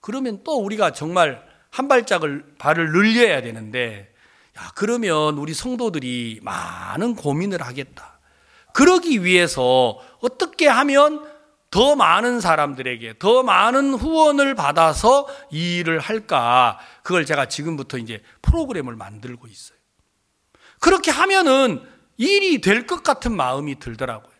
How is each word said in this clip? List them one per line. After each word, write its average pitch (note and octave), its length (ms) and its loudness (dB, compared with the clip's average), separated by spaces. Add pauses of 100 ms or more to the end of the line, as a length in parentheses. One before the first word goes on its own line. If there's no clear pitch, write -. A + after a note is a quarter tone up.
그러면 A#3 420 -8
또 D#4 160 -4
우리가 G3+ 320 -2
정말 D#3 540 -2 (240)
한 C4+ 180 -6
발짝을, E3+ 720 0
발을 D#3+ 340 0
늘려야 G#3 500 4
되는데, A2 720 -8 (440)
야, - 180 -18
그러면 F3+ 600 0
우리 D3+ 160 -8
성도들이 B2+ 880 -6
많은 F#2+ 760 -6
고민을 E3+ 460 -4
하겠다. - 580 -16 (540)
그러기 E4 500 4
위해서 C3 760 2 (200)
어떻게 D4 480 -2
하면 C#4+ 580 2 (460)
더 C4+ 240 4
많은 A3+ 460 2
사람들에게 C3 760 -2
더 A#3+ 240 4
많은 B3 500 2
후원을 C#4+ 600 2
받아서 E3 720 2 (240)
이 F3 260 -4
일을 E3 220 -2
할까? B2+ 760 0 (260)
그걸 F3 220 -2
제가 C#3 220 -2
지금부터 D3 500 -10
이제 A2+ 240 -12 (200)
프로그램을 G#3 540 -2
만들고 A2+ 520 -18
있어요. - 300 -20 (1000)
그렇게 E4+ 320 2
하면은 C#4 680 2 (380)
일이 F4+ 420 2
될 A3+ 260 0
것 F4 160 -6
같은 B3 320 -2
마음이 C#3 420 -4
들더라고요. A2+ 640 -12